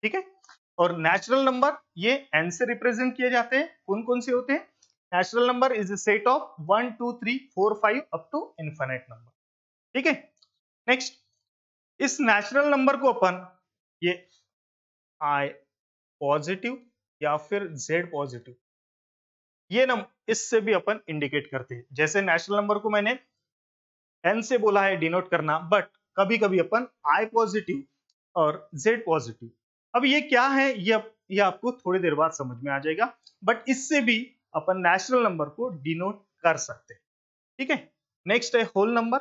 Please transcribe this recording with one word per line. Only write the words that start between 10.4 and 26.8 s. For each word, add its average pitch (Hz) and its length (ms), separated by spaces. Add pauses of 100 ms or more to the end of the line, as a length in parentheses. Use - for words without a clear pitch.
Next 254 260 (880)
इस 277 220
natural 240 480
number 277 280
को 269 160
अपन 185 280 (600)
ये 175 120 (1080)
I 143 260 (760)
positive 165 560 (440)
या 151 180
फिर 202 280 (100)
Z 170 340
positive 127 440 (1160)
ये 247 140
नम-, 233 200 (220)
इससे 220 340
भी 208 120
अपन 208 260 (100)
indicate 147 420
करते 131 240
हैं। 120 180
जैसे 151 280
natural 190 380
number 208 200
को 214 100
मैंने 208 300 (1040)
एन 214 180
से 240 160
बोला 208 260
है 196 140
denote 170 340
करना, 156 280 (100)
but 202 140 (340)
कभी-कभी 196 420
अपन 220 280 (220)